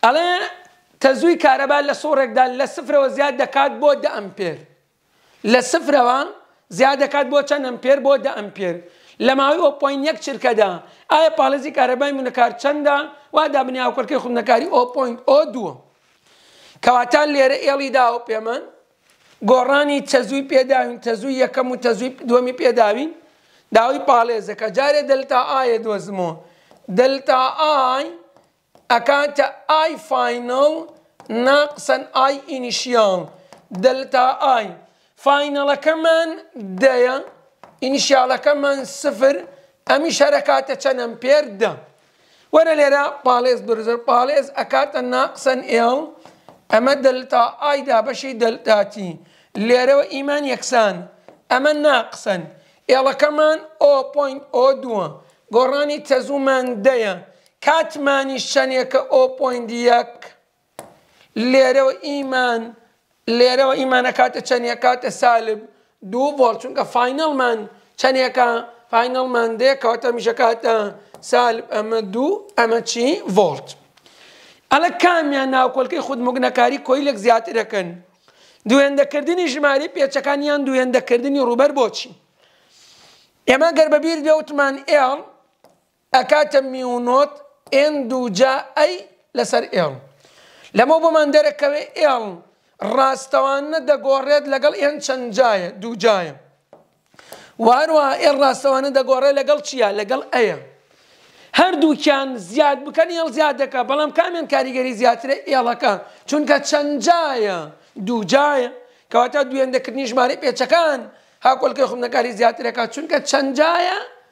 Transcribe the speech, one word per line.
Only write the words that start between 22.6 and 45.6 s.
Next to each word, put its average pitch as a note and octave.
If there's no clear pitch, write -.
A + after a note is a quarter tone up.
پێداوین، A#3
داوای B3
پاڵێزەکە. A3+
جارێ D4
دلتا C4+
ئایە C4
دۆزمەوە. F#3
دلتا C4+
ئای C#4+
ئەکاتە C#4
ئای D#4
فاینەڵ B3
ناقسەن C#4+
ئای C4+
ئینیشیاڵ. A#3+
دلتا C4
ئای. A#3
فاینەڵەکەمان D4
دەیە، B3+
ئینیشیاڵەکەمان C4+
سفر، C4+
ئەمیش C#4+
هەر D4
ئەکاتە C4+
چەند C4+
ئەمپێر؟ C4
دە. G#3
وەرە D#4+
لێرە C#4+
پاڵێز B3
بروزر، A3+
پاڵێز C4
ئەکاتە C#4
ناقسەن C4